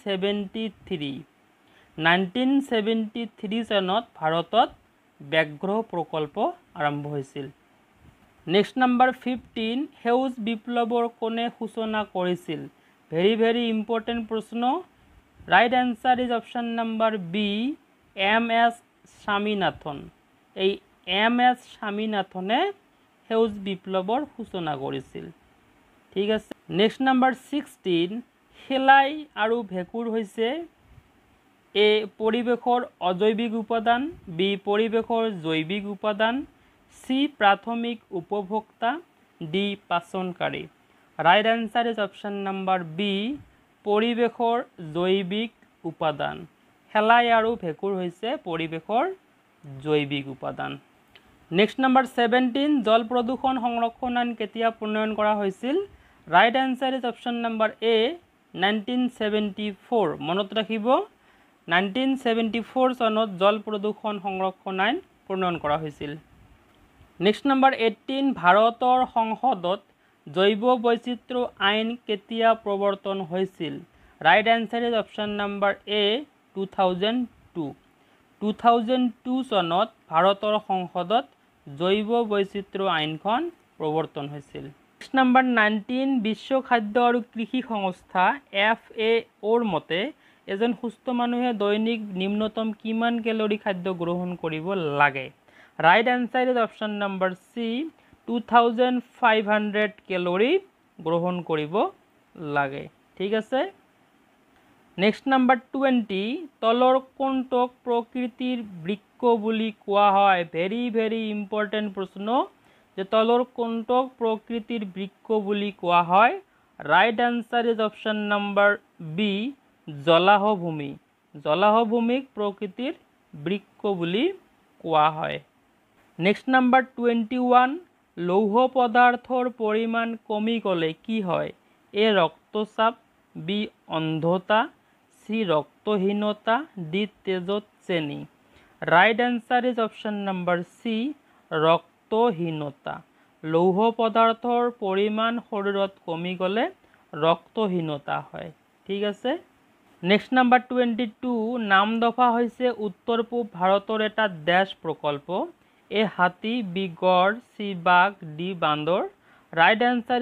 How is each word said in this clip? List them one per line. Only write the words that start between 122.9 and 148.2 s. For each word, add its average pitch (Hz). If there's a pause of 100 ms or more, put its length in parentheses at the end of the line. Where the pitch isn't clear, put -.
বৃক্ষ 196
বুলি 175 (600)
কোৱা 156 (140)
হয়। 151 (800)
নেক্সট 202
নাম্বাৰ 254
টুৱেণ্টি 240
ওৱান, 247 (420)
লৌহ 196 (120)
পদাৰ্থৰ 247
পৰিমাণ 226 (160)
কমি 214 (100)
গ'লে 165 (180)
কি 220
হয়? 151 (440)
এ, 208 (160)
ৰক্তচাপ, 214 (400)
বি, 170 (400)
অন্ধতা, 170 (600)
চি, 220
ৰক্তহীনতা, 208 (380)
ডি, 202 (200)
তেজত 190 (260)
চেনি। 147 (640)
ৰাইট 208
আনচাৰ 240 (100)
ইজ 226
অপশ্যন 208
নাম্বাৰ 175 (160)
চি, 226 (540)
ৰক্ত 160 (100)
ৰক্তহীনতা। 160 (500)
লৌহ 175 (200)
পদাৰ্থৰ 226 (120)
পৰিমাণ 214
শৰীৰত 196 (140)
কমি 170
গ'লে 196 (480)
ৰক্তহীনতা 165